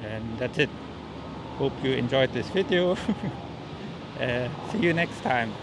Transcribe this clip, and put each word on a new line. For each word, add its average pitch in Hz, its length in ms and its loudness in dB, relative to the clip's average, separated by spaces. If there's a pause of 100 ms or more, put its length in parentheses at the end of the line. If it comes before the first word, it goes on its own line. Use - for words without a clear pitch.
And 110 360 -4
that's 123 180 -2
it. 151 120 4 (880)
Hope 135 160 2 (100)
you 131 80 4
enjoyed 123 420 4
this 120 160 -2
video. 185 520 4
<laughs> - 40 -6 (1120)
Uh, 123 280 0 (240)
see - 60 -2
you 170 160 6
next 170 280 2
time. 117 300 2 (120)